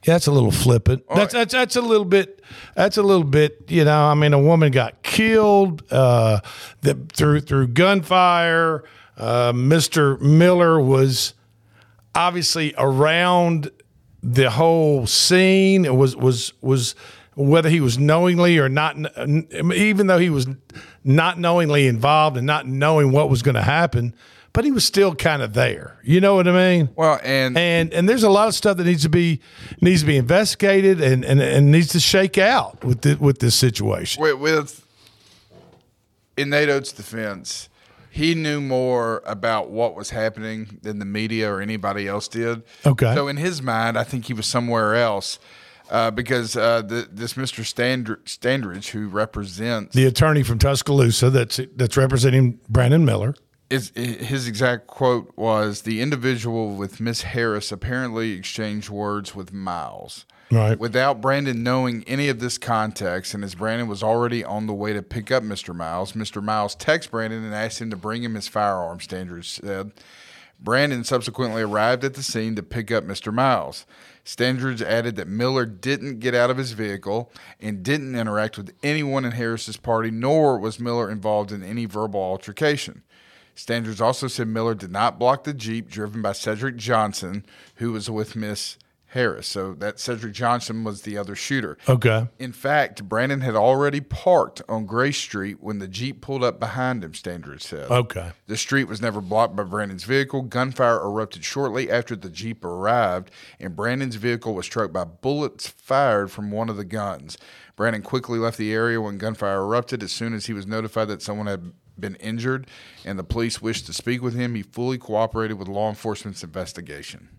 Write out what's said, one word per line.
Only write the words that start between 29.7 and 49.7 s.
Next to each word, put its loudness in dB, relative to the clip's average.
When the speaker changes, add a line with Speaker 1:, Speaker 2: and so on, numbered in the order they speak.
Speaker 1:
needs 6
to 2
be 4
investigated 4
and, 4
and, 6
and 6
needs 6
to 2
shake 4
out 2
with -2
thi-, 4
with 2
this 4
situation. 0
Speaker 2:
With, 2
with, -2
in -2
Nate 2
Oates' -2
defense, -10
he -2
knew -4
more -2
about -4
what -2
was -12
happening -6
than -8
the -8
media -4
or -6
anybody -6
else -6
did. -6
Speaker 1:
Okay. 2
Speaker 2:
So 0
in -6
his -4
mind, -2
I 0
think -8
he -8
was -8
somewhere 0
else, -2
uh, 0
because, -2
uh, 2
the, -6
this -10
Mister -6
Standr-, -4
Standridge, -4
who -8
represents -4